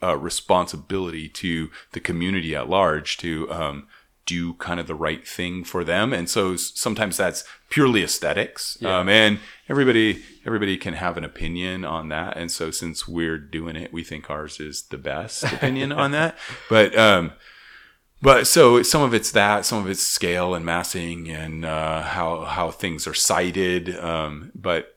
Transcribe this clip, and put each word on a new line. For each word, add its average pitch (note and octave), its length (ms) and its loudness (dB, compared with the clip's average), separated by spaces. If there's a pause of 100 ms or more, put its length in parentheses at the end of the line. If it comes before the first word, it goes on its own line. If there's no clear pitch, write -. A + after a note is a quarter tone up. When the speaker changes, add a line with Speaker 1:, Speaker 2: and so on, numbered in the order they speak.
Speaker 1:
uh, F2+ 140 0
responsibility E2+ 1120 -2
to E2 400 -4 (220)
the - 80 -8
community E2+ 540 -2
at C2 140 -6
large E2 500 0
to, D#2+ 320 -4
um, D2 380 -6 (380)
do E2+ 280 -4
kind F2 260 -6
of E2 80 -10
the E2 60 -6
right D#2+ 320 -4
thing F2+ 380 -6
for F2 200 -4
them. G2 280 0
And F2 160 -4
so F#2+ 260 0
s-, - 200 -6
sometimes G#2+ 420 -2
that's - 280 -2 (260)
purely B2 320 4
aesthetics. - 800 -2
Speaker 2:
Yeah. F#2+ 180 0
Speaker 1:
Um, F#2 100 0
and G#2 300 6 (320)
everybody, A2+ 520 4 (220)
everybody G2+ 320 -2
can F2 180 -8
have E2+ 220 -4
an D#2+ 80 -6
opinion F2+ 640 -6
on D#2 240 -6
that. D#2 260 -6
And E2+ 140 -8
so D#2+ 220 -6
since - 360 -8
we're E2 300 -2
doing D#2+ 380 -10
it, D#2+ 160 -12
we E2 120 -8
think D2+ 240 -14
ours D2+ 320 -10
is D2+ 220 -10
the - 160 -12
best D2+ 460 -8
Speaker 2:
<laughs> - 100 -2
Speaker 1:
opinion C3+ 380 -2
on C#3+ 180 0
that. D#3 260 0 (320)
But, G#2+ 300 6
um, F#2+ 340 6 (920)
but C3 240 8
so B2 360 8
some D3+ 200 4
of B2 100 4
it's A2 200 0
that, G#2 340 4
some A2+ 120 -2
of F#2+ 120 -2
it's F#2+ 120 -2
scale F2+ 520 0
and E2+ 100 -4
massing E2+ 640 -4
and, D#2+ 340 -8
uh, D#2+ 380 -4
how, E2 420 -4
how F2 260 -4
things E2 360 -8
are D#2 80 -8
sited. F2+ 840 0
Um, D#2+ 560 -6
but, E2+ 420 -4